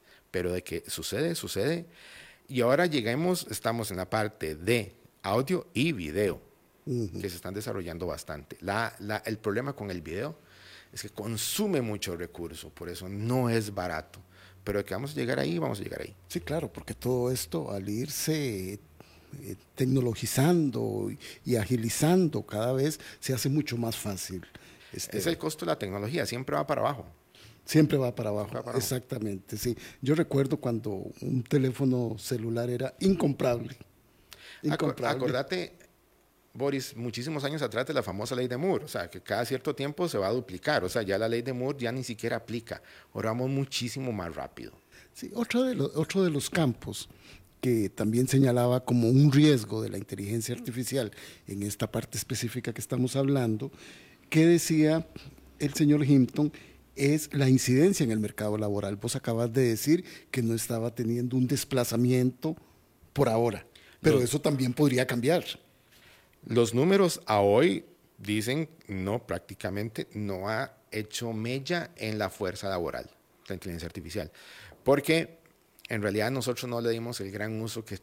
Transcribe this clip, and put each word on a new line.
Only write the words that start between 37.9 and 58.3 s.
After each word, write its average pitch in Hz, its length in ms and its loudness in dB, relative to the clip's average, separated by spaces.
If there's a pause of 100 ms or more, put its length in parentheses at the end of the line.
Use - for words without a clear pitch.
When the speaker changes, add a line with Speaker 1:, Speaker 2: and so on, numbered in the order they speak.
Speaker 1:
la 127 100 0
famosa 101 320 -4
ley 123 140 0
de 123 80 -4
Moore, 156 260 0
o 151 60 -14
sea, 90 200 -6
que 92 120 -14
cada 113 240 -2
cierto 135 280 -2
tiempo 147 360 -4
se 127 80 -2
va 95 100 2
a 101 40 2
duplicar, 117 520 0
o 90 60 0
sea, 113 140 -2
ya 95 140 0
la 113 120 0
ley 117 120 0
de 127 120 -6
Moore 131 260 -4
ya 117 140 -2
ni 131 100 -6
siquiera 120 320 -4
aplica, - 460 -8 (320)
ahora 107 160 -2
vamos 123 200 0
muchísimo 135 640 -2
más 87 240 -4
rápido. 60 380 -10 (400)
Speaker 2:
Sí, - 200 -12
otro 240 300 0
de 254 120 0
lo-, - 200 0
otro 160 280 0
de 175 80 4
los 143 180 -2
campos 127 580 -2 (540)
que 113 260 2
también 113 400 0
señalaba 127 560 4
como 120 260 4
un 139 220 8
riesgo 127 500 6
de 107 60 -4
la 98 100 -6
inteligencia 107 560 -4
artificial 127 580 -4 (360)
en 98 160 -4
esta 104 260 -2
parte - 280 -4
específica - 560 -4
que - 80 -10
estamos 127 340 0
hablando, 135 560 0 (580)
que 160 160 8
decía 160 600 6 (520)
el 143 140 -2
señor 147 300 4
Hinton, 139 480 6 (440)
es 147 380 2
la 135 160 4
incidencia 131 540 6
en 117 80 2
el 110 80 2
mercado 107 360 -2